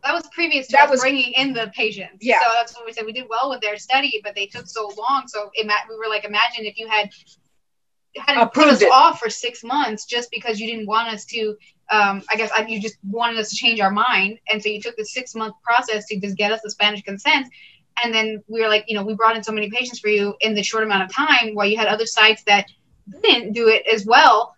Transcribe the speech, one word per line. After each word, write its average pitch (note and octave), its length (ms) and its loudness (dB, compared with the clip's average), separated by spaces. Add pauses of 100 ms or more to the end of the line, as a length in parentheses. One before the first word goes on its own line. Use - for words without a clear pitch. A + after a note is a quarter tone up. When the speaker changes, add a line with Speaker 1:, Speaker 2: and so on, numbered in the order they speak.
Speaker 1:
That D4 100 0
was E4+ 220 -4
previous D#4 320 -2
to - 60 -6
Speaker 2:
That C#4+ 120 8
Speaker 1:
us C#4+ 60 2
Speaker 2:
was C4 100 4
Speaker 1:
bringing B3+ 320 0
in C4 220 0
the A3 200 -6
patients. G#3 460 -6
Speaker 2:
Yeah. A3+ 200 2
Speaker 1:
So - 60 2 (120)
that's A#3 180 -4
what A#3 80 -18
we A3+ 80 -14
said. A3 140 -10
We A3 60 -10
did B3+ 180 -10
well B3+ 180 -2
with B3+ 140 -6
their G#3 160 -6
study, B3+ 440 -2
but G#3 120 -10
they G3+ 120 -6
took A#3 200 -16
so G#3+ 320 -10
long. F#3 300 -2
So G#3 280 -10
ima-, G#3+ 320 -2
we A3 80 -14
were A3 120 -8
like, G#3 160 -4
imagine A3 420 -2
if G#3 120 -12
you A3+ 80 -12
had, G#3+ 220 -2 (1080)
had - 180 -2
to C4 60 2
put A3 80 4 (160)
Speaker 2:
Approved D4+ 100 8
Speaker 1:
us G3+ 80 4
Speaker 2:
it. F3+ 100 8
Speaker 1:
off - 260 8
for A3+ 120 -4
six - 340 -10
months A#3+ 400 -2
just A#3+ 260 -6
because A3+ 300 -6
you A3+ 100 -6
didn't A3 160 -8
want A3 220 0
us G#3 180 -10
to, G#3+ 300 -6 (340)
um, G3+ 300 2 (100)
I A3 60 0
guess A3 180 -4
I, A3 120 0
you A3+ 160 -8
just G#3+ 160 -10 (120)
wanted A3+ 280 -2
us G#3+ 100 -4
to G#3 80 -8
change A#3 240 0
our G3 100 2
mind. G#3 480 0 (140)
And G#3+ 100 -4
so G#3+ 60 -4
you G#3 140 -6
took A3+ 140 -10
the G#3+ 100 -8
six-month A3+ 480 -10 (100)
process A#3 440 0
to G#3 120 -6
just G3 160 -6
get G#3 160 -2
us A3 100 -4
the G#3+ 80 -12
Spanish G#3 320 -2
consent. C4 460 -2 (560)
And A#3 80 -4
then A3 340 -2
we A3+ 140 -6
were A3 80 2
like, G#3+ 180 2
you A3 100 -4
know, G3+ 80 -4
we A3 100 -4
brought A3+ 220 2
in G#3+ 60 -8
so G#3+ 100 -8
many G#3 180 -4
patients B3 300 -8
for G#3+ 80 -4
you G3+ 340 0
in A3 120 0
the G3+ 80 -2
short A3 220 -2
amount G3 200 0
of F#3 100 -12
time B3+ 400 2
while G#3 120 0
you G#3+ 120 0
had G#3+ 100 2
other G#3+ 160 0
sites A3 380 4
that G3+ 240 4 (560)
didn't A#3+ 320 2
do A#3 140 4
it A3 220 4
as A3 140 0
well. A#3 540 6